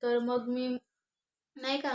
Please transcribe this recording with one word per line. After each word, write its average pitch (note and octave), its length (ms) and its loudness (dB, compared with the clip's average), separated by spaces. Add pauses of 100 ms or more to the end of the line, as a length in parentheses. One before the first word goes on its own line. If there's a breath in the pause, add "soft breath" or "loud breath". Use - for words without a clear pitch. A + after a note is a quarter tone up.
तर A#3+ 160 2
मग A#3+ 300 0
मी B3+ 200 0 (880)
नाही C4+ 240 -2
का C#4 140 -2